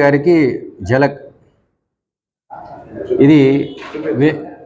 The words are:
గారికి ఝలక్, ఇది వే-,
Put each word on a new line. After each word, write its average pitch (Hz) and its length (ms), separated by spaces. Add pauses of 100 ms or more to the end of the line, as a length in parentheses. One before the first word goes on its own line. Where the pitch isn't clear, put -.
గారికి 143 320 (540)
ఝలక్, 139 300 (2000)
ఇది 151 160 (800)
వే-, 151 180 (260)